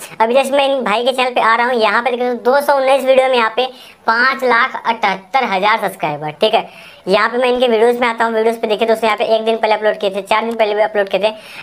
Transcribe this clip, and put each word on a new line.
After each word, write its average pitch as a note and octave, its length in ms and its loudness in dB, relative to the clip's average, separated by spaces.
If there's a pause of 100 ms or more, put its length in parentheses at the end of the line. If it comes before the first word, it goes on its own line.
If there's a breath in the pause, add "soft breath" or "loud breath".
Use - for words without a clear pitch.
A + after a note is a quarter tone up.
(200 loud breath)
अभी A3+ 140 2
जैसे C4 160 2
मैं C#4 180 2
इन C4+ 160 -2
भाई A3 200 -2
के C4 80 0
channel B3+ 220 -2
पे - 60 0
आ A3 160 4
रहा A#3 100 0
हूँ, B3+ 80 0
यहाँ G#3+ 280 2
पे B3+ 80 -2
देखिए B3 200 -2
दोस्तों A#3+ 220 0
दो C#4 140 4
सौ C#4+ 100 4
उन्नीस C4+ 280 2
video C4 240 4
में C4 80 2
यहाँ A3+ 200 0
पे B3+ 100 0 (400 loud breath)
पाँच B3 380 0
लाख B3 320 0
अठहत्तर A3+ 680 -2
हज़ार G#3 360 0
subscriber, D#3 520 -6
ठीक G#3+ 220 0
है। F#3 140 0 (400 loud breath)
यहाँ G#3 200 2
पे A#3+ 100 -4
मैं B3 140 2
इनके B3 160 0
videos A#3+ 320 2
में B3 80 2
आता A#3 160 -2
हूँ, A3+ 100 -2
videos A3+ 260 0
पे A#3 60 -4
देखिए G#3+ 220 0
दोस्तों A3 200 0
यहाँ G#3 100 0
पे A3+ 180 0
एक A3 80 -2
दिन A3+ 120 0
पहले G#3+ 180 0
upload G#3+ 260 0
किए G3+ 100 -2
थे, G3 120 -6
चार A3 220 -2
दिन A#3 120 -6
पहले G#3+ 180 0
भी G#3+ 80 2
upload G3+ 260 0
किए F#3+ 140 -2
थे। G#3+ 100 0 (300 loud breath)